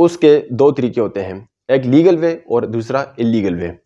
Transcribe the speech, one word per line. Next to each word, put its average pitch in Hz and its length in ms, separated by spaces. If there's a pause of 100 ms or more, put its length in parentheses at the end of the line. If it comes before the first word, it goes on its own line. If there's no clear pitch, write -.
उसके 170 520
दो 139 200
तरीके 123 280
होते 101 200
हैं, 95 280 (220)
एक 131 140
लीगल 165 320
वे 165 340
और 117 160
दूसरा 117 520
इलीगल 113 360
वे। 85 300